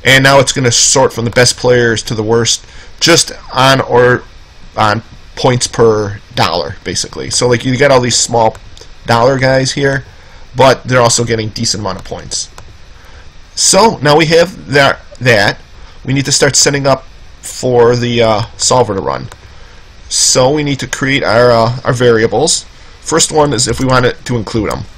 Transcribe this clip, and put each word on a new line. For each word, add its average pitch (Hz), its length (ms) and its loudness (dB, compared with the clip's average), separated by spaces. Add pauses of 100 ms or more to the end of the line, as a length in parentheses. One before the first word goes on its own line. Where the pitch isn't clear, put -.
And 135 180 4
now 139 160 6
it's 127 140 2
gonna 131 180 0
sort - 420 2
from 117 120 -6
the 117 80 -4
best 123 240 0
players 120 480 0
to 120 100 -8
the 110 80 -6
worst, 117 420 -2 (360)
just 165 320 2 (200)
on 131 280 2
or 123 420 2 (540)
on 107 260 0 (320)
points 123 320 0
per 107 540 0 (160)
dollar, 87 480 -2
basically. - 440 -8
So, 123 200 -2
like, 120 160 0
you 127 120 -2
got 139 140 2
all 127 100 4
these 123 160 -2
small 113 400 0 (480)
dollar 120 320 2
guys 131 360 0
here, 139 320 -2 (500)
but 127 300 2
they're 127 160 0
also 117 240 2
getting 113 240 -4
decent 107 320 -6
amount 95 180 -8
of - 60 -16
points. - 460 -12 (1040)
So 202 440 2
now 147 160 4
we 160 100 2
have 165 440 0
that, 139 300 2 (180)
that 120 400 2 (460)
we 127 80 -4
need 135 140 -2
to 143 60 -4
start 139 220 0
setting 139 320 0
up 135 200 0 (340)
for 120 560 2
the, 120 260 -2
uh, 110 200 2 (160)
solver 117 360 0
to 95 60 -4
run. 67 280 -6 (840)
So - 400 0
we 151 120 -2
need 143 180 -4
to 123 60 -8
create 135 380 -2
our, 117 260 4
uh, 117 320 2
our 123 120 -2
variables. 120 720 0 (340)
First - 320 -2
one 147 220 0
is 107 120 -2
if 117 140 -4
we 135 60 -2
want 127 180 2
it - 220 -2
to 123 100 -4
include 104 340 -4
'em. 65 140 -8 (140)